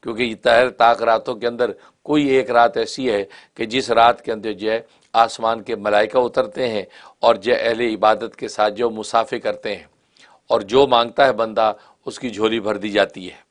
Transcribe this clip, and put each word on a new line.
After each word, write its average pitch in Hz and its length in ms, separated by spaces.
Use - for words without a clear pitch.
क्योंकि 117 340
ताहिर 123 340
ताक 117 320
रातों 113 320
के 110 120
अंदर 117 260
कोई 147 260
एक 131 200
रात 117 260
ऐसी 117 280
है 104 160
कि - 100
जिस 113 240
रात 117 300
के 120 100
अंदर 107 220
जो 101 180
है 113 140
आसमान 113 480
के 113 160
मलाइका 104 440
उतरते 127 460
हैं 104 180
और 117 140
जो 104 160
अहले 117 360
इबादत 107 460
के 120 140
साथ 107 240
जो 117 180
मुसाफे 113 480
करते 107 300
हैं 98 180
और 117 160
जो 127 220
मांगता 120 380
है 127 100
बंदा 110 380
उसकी 127 220
झोली 110 300
भर 104 180
दी 101 140
जाती 98 340
है। - 260